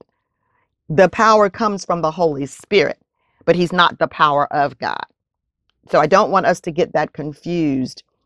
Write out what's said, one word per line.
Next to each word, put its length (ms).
The 200
power 400
comes 340
from 180
the 100
Holy 340
Spirit, 540
but 100
he's 180
not 260
the 80
power 460
of 240
God. 280
So 100
I 80
don't 240
want 140
us 160
to 100
get 220
that 200
confused. 920